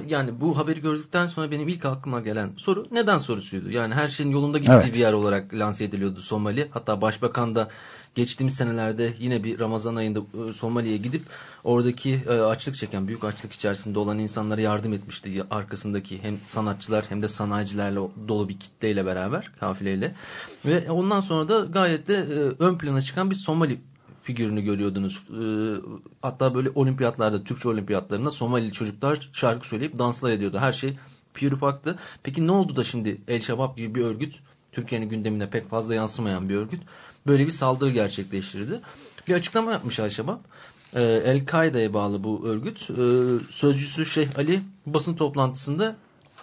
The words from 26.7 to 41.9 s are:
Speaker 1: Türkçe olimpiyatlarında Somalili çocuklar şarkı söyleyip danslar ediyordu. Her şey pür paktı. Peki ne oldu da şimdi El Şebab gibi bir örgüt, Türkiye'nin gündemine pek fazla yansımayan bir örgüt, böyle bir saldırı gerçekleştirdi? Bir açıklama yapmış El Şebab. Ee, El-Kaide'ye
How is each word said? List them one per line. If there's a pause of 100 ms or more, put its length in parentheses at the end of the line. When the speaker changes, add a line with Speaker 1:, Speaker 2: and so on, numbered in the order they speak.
Speaker 1:
Türkçe
olimpiyatlarında
Somalili
çocuklar
şarkı
söyleyip
danslar
ediyordu.
Her
şey (360)
pür
paktı. (240)
Peki
ne
oldu
da
şimdi
El
Şebab
gibi
bir
örgüt, (360)
Türkiye'nin
gündemine
pek
fazla
yansımayan
bir
örgüt, (460)
böyle
bir
saldırı
gerçekleştirdi? (480)
Bir
açıklama
yapmış
El
Şebab. (540)
Ee,
El-Kaide'ye